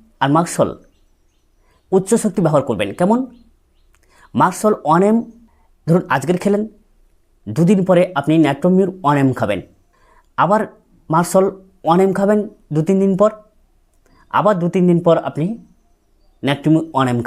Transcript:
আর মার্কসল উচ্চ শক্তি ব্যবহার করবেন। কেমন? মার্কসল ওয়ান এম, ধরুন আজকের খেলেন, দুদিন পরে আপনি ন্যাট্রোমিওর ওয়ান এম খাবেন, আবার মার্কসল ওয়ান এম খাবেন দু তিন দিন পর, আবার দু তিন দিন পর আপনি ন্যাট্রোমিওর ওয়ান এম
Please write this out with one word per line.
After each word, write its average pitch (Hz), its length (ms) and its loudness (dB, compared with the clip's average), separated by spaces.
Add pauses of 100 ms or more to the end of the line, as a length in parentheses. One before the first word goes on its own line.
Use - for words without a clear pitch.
(220)
আর 139 140 0
মার্কসল 160 340 0 (1200)
উচ্চ 190 180 2 (140)
শক্তি 208 200 -4
ব্যবহার 151 260 2
করবেন। 104 200 -4 (100)
কেমন? 208 200 2 (1200)
মার্কসল 185 340 0 (120)
ওয়ান 160 240 2
এম, 226 80 2 (720)
ধরুন 165 160 2 (120)
আজকের 143 280 -2
খেলেন, 202 200 -2 (840)
দুদিন 170 400 2
পরে 180 160 4 (160)
আপনি 151 140 0 (120)
ন্যাট্রোমিওর 180 440 0 (140)
ওয়ান 143 200 2
এম 135 60 2 (100)
খাবেন, 101 200 -2 (800)
আবার 196 240 2 (480)
মার্কসল 175 360 2 (400)
ওয়ান 165 200 2
এম 196 140 0
খাবেন 202 200 2 (340)
দু 156 140 0
তিন 190 160 2
দিন 196 180 0
পর, 214 100 2 (1040)
আবার 185 280 2
দু 175 120 -2
তিন 185 160 0
দিন 170 160 2
পর 165 100 4 (140)
আপনি 151 160 -6 (1000)
ন্যাট্রোমিওর 151 400 0 (100)
ওয়ান 131 200 0
এম 120 140 -2